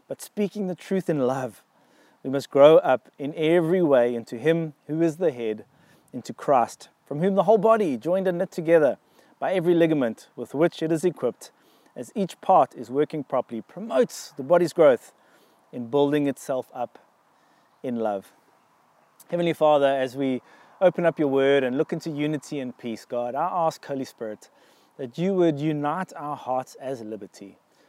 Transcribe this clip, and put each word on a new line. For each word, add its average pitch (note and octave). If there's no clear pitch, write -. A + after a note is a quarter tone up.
but C#3
speaking G#3
the F3+
truth -
in D3
love. B2+
We C3+
must C3+
grow D3
up D3+
in D3
every E3
way B2+
into A#2
Him D#3+
who D#3
is E3
the F3
head, A2
into B2
Christ, -
from D3
whom F#3+
the F#3+
whole G#3+
body, G#3
joined F3+
and F3
knit F#3
together D#3
by C#3
every F3+
ligament D#3
with A#2+
which E3
it D#3
is D#3+
equipped, -
as B2
each G3
part E3
is A#2
working D3
properly, A#2+
promotes A#3
the -
body's E3+
growth C#3+
in A#2+
building C#3+
itself C3
up A#2+
in A#2+
love." G#2
Heavenly E3+
Father, D3+
as C3
we C3
open F3
up E3
your D3+
word C3+
and B2+
look D#3
into E3
unity D3
and B2+
peace, A2+
God, A#2+
I D#3+
ask, -
Holy C3+
Spirit, -
that B2+
you F#3
would E3+
unite D3+
our D3
hearts B2+
as C3+
Liberty. G#2